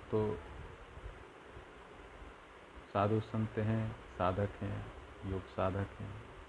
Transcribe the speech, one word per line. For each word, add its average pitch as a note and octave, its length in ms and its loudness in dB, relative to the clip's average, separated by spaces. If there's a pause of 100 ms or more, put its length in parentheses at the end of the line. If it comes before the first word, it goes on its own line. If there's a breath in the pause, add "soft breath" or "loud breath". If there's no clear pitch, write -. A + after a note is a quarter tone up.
तो E2+ 300 6 (2500)
साधु G#2 260 8
संत A2 380 0
हैं, A2 380 4 (220)
साधक F#2 320 6 (120)
हैं, G#2 240 -2 (400)
योग F#2+ 160 0
साधक F#2+ 580 2
हैं, G2+ 140 -6 (360)